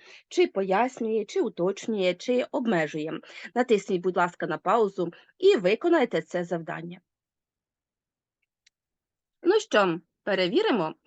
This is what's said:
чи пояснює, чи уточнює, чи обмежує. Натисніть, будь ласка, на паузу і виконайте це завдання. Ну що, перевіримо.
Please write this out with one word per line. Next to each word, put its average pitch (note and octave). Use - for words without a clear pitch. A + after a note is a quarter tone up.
чи F4+
пояснює, G#3+
чи F#4+
уточнює, G3
чи B3
обмежує. D#3+
Натисніть, G#3
будь F3+
ласка, F3
на D#3+
паузу F#3+
і G4
виконайте A3
це F3
завдання. E3+
Ну G#4
що, F#3
перевіримо. G3